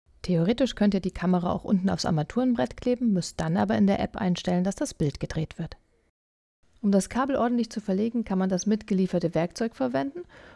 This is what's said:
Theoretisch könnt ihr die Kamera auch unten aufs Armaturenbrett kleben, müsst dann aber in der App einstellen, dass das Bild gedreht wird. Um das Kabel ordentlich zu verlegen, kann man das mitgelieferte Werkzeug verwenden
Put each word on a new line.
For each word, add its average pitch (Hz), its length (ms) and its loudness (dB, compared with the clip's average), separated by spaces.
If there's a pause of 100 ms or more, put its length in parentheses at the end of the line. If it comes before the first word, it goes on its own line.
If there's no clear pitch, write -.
(220)
Theoretisch 185 540 2
könnt 208 180 4
ihr 190 80 0
die 185 100 -4
Kamera 180 400 0
auch - 140 -4
unten 190 240 2
aufs 175 160 -2
Armaturenbrett 240 720 0
kleben, 247 340 0
müsst 175 300 -2
dann 160 160 0
aber 208 180 2
in 202 120 6
der 196 120 4
App - 160 -4
einstellen, 180 480 0
dass 196 120 0
das - 180 -4
Bild - 260 -2
gedreht - 400 -6
wird. 165 160 -10 (1040)
Um 202 100 2
das 196 180 4
Kabel 262 260 0
ordentlich 240 340 0
zu 214 120 -8
verlegen, 214 420 -2
kann 190 160 -2
man 190 100 0
das 185 160 -2
mitgelieferte 185 680 0
Werkzeug 175 400 -2
verwenden 269 460 -2 (340)